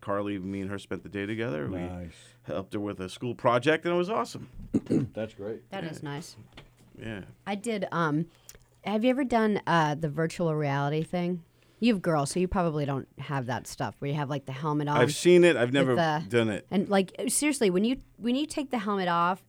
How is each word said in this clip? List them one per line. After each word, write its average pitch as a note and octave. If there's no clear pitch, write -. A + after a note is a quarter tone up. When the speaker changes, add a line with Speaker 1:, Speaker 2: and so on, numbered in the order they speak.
Speaker 1:
Carly, G2+
me G2
and F#2+
her G2+
spent F#2+
the -
day G2+
together. A#2+
We F#2
Speaker 2:
Nice. F2+
Speaker 1:
helped E2+
her G#2+
with G2+
a F#2+
school A#2
project, C3+
and F3
it F3
was F3
awesome. A#3+
Speaker 2:
<clears throat> -
That's A2
great. G#2
Speaker 3:
That G3
Speaker 1:
Yeah. E3
Speaker 3:
is C3+
nice. D3
Speaker 1:
Yeah. G#2+
Speaker 3:
I F#3+
did, G3+
um, D#3+
have G#3+
you B3+
ever C4
done, A3
uh, D#3
the D#3+
virtual D#3+
reality C#3+
thing? F3
You A#3
have F#3
girls, D3+
so -
you F#3
probably D#3+
don't C3+
have C3+
that A#2
stuff A2+
where C#3+
you C#3+
have, D3
like, C#3+
the B2+
helmet D3
on D3
Speaker 1:
I've B2
seen F3
it. E3+
I've A#2+
Speaker 3:
with B2
Speaker 1:
never C3
Speaker 3:
the D#3
Speaker 1:
done A2+
it. G2
Speaker 3:
And, -
like, G3
seriously, C4+
when F3+
you, B3+
when A#3+
you D4
take D4+
the B3
helmet G3
off, F3